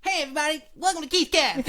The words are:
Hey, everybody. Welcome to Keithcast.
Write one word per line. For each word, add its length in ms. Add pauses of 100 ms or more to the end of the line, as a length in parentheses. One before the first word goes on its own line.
Hey, 220
everybody. 380 (140)
Welcome 320
to 20
Keithcast. 600